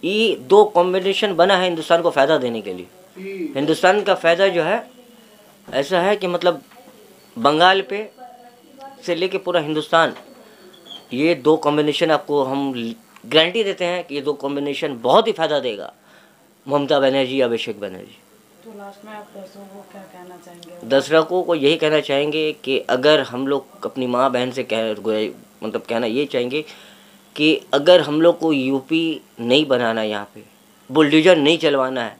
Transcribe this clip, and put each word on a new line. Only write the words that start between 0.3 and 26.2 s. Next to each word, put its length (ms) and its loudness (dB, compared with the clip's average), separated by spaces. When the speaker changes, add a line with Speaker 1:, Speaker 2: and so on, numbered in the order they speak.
Speaker 1:
दो 300 6
combination 680 0
बना 220 4
है 60 2
हिंदुस्तान 380 2
को 80 2
फ़ायदा 280 2
देने 240 -4
के 120 -8
लिए। 140 -12
हिंदुस्तान 480 2
का 120 2
फ़ायदा 320 2
जो 160 0
है, 260 -4
ऐसा 280 0
है 140 2
कि 120 -4
मतलब 340 0
बंगाल 440 4
पे 300 -8
से 100 -2
लेके 220 -4
पूरा 220 -2
हिंदुस्तान, 540 0
ये 220 2
दो 220 2
combination 540 0
आपको 320 0
हम 300 -4
गारंटी 380 -4
देते 220 -6
हैं 180 -6
कि 120 -14
ये 60 -8
दो 120 -6
combination 640 -8
बहुत 300 2
ही 40 -2
फ़ायदा 280 -2
देगा, 340 -8
ममता 320 0
बनर्जी, 420 0
अभिषेक 380 -2
बनर्जी। 380 -14
Speaker 2:
तो 140 -20
last 280 -20
में 80 -18
आप 220 -18
दर्शकों 300 -20
को 260 -20
क्या 100 -20
कहना 360 -20
चाहेंगे? 500 -20
Speaker 1:
दर्शकों 560 2
को 120 0
यही 220 2
कहना 220 2
चाहेंगे 540 -2
कि 260 -4
अगर 400 2
हम 280 -6
लोग 380 -6
अपनी 220 -6
माँ 240 2
बहन 200 -2
से 220 -6
कह, 180 -2
मतलब 180 -6
कहना 260 -4
ये 180 -2